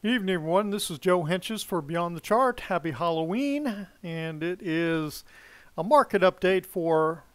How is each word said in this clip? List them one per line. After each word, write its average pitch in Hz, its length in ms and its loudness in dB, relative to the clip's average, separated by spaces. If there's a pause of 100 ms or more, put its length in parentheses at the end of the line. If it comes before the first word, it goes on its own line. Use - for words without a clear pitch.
Good 226 80 2
evening, 190 220 0
everyone. 175 340 0
This 202 220 -4
is 156 80 -8
Joe 180 240 2
Henches 185 420 -4
for 180 160 -4
Beyond 170 340 -4
the 160 60 -10
Chart. 240 380 2
Happy 165 320 -4
Halloween. 196 960 -2 (160)
And 160 400 -6
it 180 180 -4
is 165 640 -2 (520)
a 160 80 -4
market 226 380 4
update 185 420 4
for 160 600 0 (120)